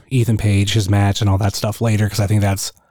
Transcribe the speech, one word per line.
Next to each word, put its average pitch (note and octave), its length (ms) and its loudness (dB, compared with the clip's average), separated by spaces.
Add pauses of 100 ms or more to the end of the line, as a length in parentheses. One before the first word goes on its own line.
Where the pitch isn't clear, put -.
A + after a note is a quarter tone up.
Ethan A#2 280 2
Page, G2+ 360 0
his G2+ 160 0
match G2+ 320 2
and G#2 80 2
all F#2+ 80 2
that G2+ 180 -2
stuff - 240 -6
later, G#2+ 300 0
'cause - 100 -4
I G2+ 80 0
think G#2+ 140 2
that's G2 320 -2 (180)